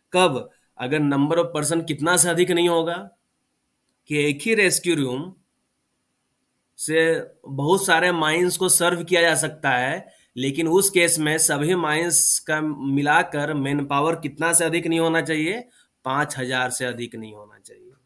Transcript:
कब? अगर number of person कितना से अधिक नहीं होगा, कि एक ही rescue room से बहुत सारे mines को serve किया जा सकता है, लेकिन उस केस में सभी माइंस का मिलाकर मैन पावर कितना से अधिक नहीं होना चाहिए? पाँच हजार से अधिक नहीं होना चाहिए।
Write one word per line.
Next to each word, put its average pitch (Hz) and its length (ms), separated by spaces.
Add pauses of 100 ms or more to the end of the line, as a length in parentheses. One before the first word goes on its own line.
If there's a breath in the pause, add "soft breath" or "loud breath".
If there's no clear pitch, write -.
(120)
कब? 175 360 (300 soft breath)
अगर 131 240
number 143 360
of 170 180
person 165 320
कितना 160 280
से 180 120
अधिक 175 220
नहीं 175 180
होगा, 170 280 (1120)
कि 147 140
एक 143 180
ही 226 120
rescue 180 420
room 143 360 (1500)
से 160 220 (480)
बहुत 143 380
सारे 175 260
mines 170 440
को 185 120
serve 175 360
किया 170 180
जा 165 120
सकता 147 360
है, 131 360 (300 soft breath)
लेकिन 139 320
उस 180 220
केस 170 280
में 151 200
सभी 156 360
माइंस 165 640
का 156 220
मिलाकर 147 960
मैन 143 320
पावर 143 300
कितना 160 360
से 170 120
अधिक 165 220
नहीं 165 140
होना 165 220
चाहिए? 160 380 (440 soft breath)
पाँच 143 340
हजार 127 320
से 127 140
अधिक 120 300
नहीं 110 200
होना 104 240
चाहिए। 110 340 (140)